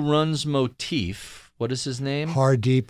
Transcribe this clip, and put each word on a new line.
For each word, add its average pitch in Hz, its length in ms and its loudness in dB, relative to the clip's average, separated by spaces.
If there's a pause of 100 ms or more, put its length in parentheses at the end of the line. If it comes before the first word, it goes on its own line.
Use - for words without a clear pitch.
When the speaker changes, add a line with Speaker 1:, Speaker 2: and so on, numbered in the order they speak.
Speaker 1:
runs 151 360 2
Motif, 151 1120 -4
what 117 140 -4
is 127 120 -4
his 131 160 -6
name? 143 300 -4
Speaker 2:
Hardeep 131 600 4